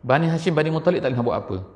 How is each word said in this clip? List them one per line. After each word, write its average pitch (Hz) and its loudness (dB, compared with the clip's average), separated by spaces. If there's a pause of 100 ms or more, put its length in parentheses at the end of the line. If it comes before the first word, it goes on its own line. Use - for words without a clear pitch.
Bani 139 2
Hashim, 165 0
Bani 156 0
Muttalib 160 0
tak 127 0
boleh 120 0
buat 117 0
apa. 104 -6 (180)